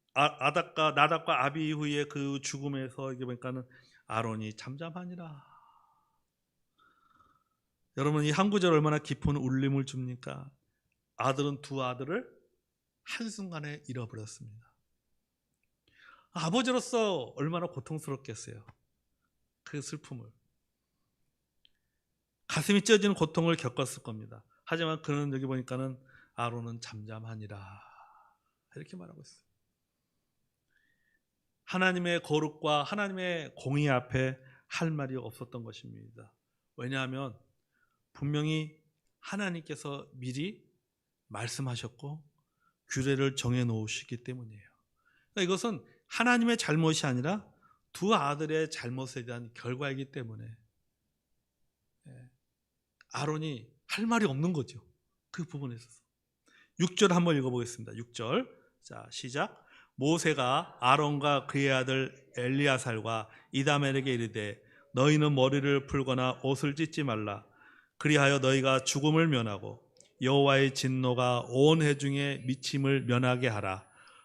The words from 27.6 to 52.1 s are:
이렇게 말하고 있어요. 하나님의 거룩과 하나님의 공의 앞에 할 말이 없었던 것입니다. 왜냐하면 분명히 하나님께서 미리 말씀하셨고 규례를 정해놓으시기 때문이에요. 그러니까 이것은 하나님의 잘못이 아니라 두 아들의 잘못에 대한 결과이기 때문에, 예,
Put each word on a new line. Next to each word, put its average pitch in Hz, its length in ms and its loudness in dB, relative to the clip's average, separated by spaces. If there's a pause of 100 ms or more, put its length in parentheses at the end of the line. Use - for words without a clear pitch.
이렇게 151 200 -18
말하고 175 240 -18
있어요. - 260 -20 (2250)
하나님의 180 580 0
거룩과 151 600 0
하나님의 185 720 -4
공의 143 320 0
앞에 131 500 0 (300)
할 165 220 -2
말이 135 260 -6
없었던 120 480 -12
것입니다. 113 680 -18 (440)
왜냐하면 131 600 -6 (760)
분명히 151 680 -2 (400)
하나님께서 156 960 -6
미리 127 500 -6 (640)
말씀하셨고 123 960 -8 (640)
규례를 135 480 0
정해놓으시기 120 840 -2
때문이에요. 117 400 -12 (720)
그러니까 202 100 0
이것은 190 420 0 (220)
하나님의 233 500 2
잘못이 156 500 2
아니라 139 380 -2 (480)
두 208 220 2
아들의 156 560 0
잘못에 127 540 -8
대한 120 300 -12
결과이기 135 580 -8
때문에, 113 320 -10 (1600)
예, 127 220 -20 (840)